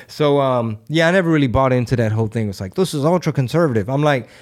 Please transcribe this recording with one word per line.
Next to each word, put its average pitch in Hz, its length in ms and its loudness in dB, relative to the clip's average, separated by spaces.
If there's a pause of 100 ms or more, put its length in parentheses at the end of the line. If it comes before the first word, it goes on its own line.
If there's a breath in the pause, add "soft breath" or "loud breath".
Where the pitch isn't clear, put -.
so, 143 340 0
um, 120 380 -2 (100)
yeah, 160 200 2
I - 20 2
never 180 200 2
really 147 180 2
bought 131 240 2
into 123 240 0
that 113 160 0
whole 110 160 0
thing. 110 200 -4
It's 98 120 -8
like, 95 140 -10
"This 180 200 -2
is 139 100 -2
ultra 165 280 0
conservative." 127 580 0
I'm 139 120 0
like, 139 260 0 (140)